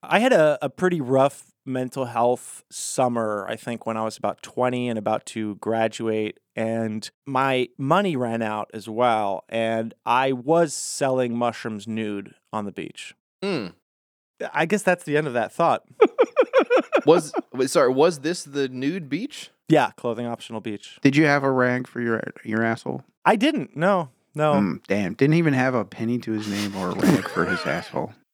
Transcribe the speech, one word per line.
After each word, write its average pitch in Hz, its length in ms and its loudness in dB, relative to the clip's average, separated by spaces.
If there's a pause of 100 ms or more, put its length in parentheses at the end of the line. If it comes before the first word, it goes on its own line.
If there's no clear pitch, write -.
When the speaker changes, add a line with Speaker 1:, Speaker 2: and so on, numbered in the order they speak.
Speaker 1:
I 180 160 2
had 254 140 4
a, 156 280 6
a 143 80 -2
pretty 175 320 0
rough 131 440 2 (200)
mental 131 400 -4
health 120 680 -2
summer, 113 800 -2
I 117 60 -6
think, 117 300 -10
when 113 120 -4
I 110 60 -2
was 110 140 -6
about - 240 -4
twenty 123 480 -2
and 113 100 -4
about 110 280 -2
to 107 280 -6
graduate. 110 840 -2 (160)
And 113 540 -4 (160)
my 135 520 0
money 165 400 2
ran 117 240 -2
out 107 320 -4
as 110 160 -10
well. 110 580 0
And 113 460 -2 (120)
I 131 280 2
was 147 400 2
selling 127 640 -2
mushrooms 113 500 -4
nude 107 460 -6 (180)
on 107 140 -6
the 98 80 -10
beach. - 400 -12 (280)
Speaker 2:
Hmm. 165 260 -4 (840)
Speaker 1:
I 151 120 0
guess 190 180 -2
that's 180 220 2
the 147 120 -2
end 156 100 0
of 123 60 -6
that 110 200 -2
thought. 156 300 2 (160)
<laughs> - 1040 2
Speaker 2:
Was, 160 280 4 (200)
wait, 131 160 0
sorry, 131 240 4
was 151 260 2
this 160 240 -6
the 139 240 -4
nude 139 420 -6
beach? 185 420 -8 (180)
Speaker 1:
Yeah, 143 220 6
clothing 120 360 -4
optional 113 340 -8
beach. 104 400 -10
Speaker 3:
Did 139 140 4
you 156 100 6
have 143 180 2
a 139 80 2
rag 127 360 0
for 120 140 -8
your, 117 200 -2 (220)
your 110 200 -2
asshole? 131 400 -4 (220)
Speaker 1:
I 208 120 6
didn't. 247 400 0
No, 175 320 0 (260)
no. 151 180 2
Speaker 3:
Mm, 101 340 0
damn. 98 260 -2
Didn't 147 220 4
even 165 180 2
have 131 200 2
a 113 120 0
penny 117 340 -4
to 113 140 -8
his 107 140 -4
name 101 280 -4
or 92 140 -2
a 92 60 -4
rag 104 340 2
for 85 160 0
his - 140 -2
<laughs> - 60 -8
asshole. - 480 -6 (200)